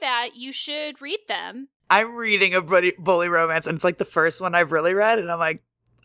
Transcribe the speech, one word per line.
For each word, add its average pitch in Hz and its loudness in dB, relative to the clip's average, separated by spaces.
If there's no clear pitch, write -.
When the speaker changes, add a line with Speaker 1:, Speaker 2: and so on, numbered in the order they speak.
Speaker 1:
that, 247 -2
you 247 -14
should 294 -8
read 330 -8
them. 196 -8
Speaker 2:
I'm 220 2
reading 202 2
a 185 2
bully, 175 2
bully 175 2
romance, 165 0
and 160 -4
it's, 151 -8
like, 180 0
the 185 -2
first 165 0
one 180 -4
I've 170 2
really 165 2
read, 220 4
and 170 -4
I'm 170 -4
like, 160 -2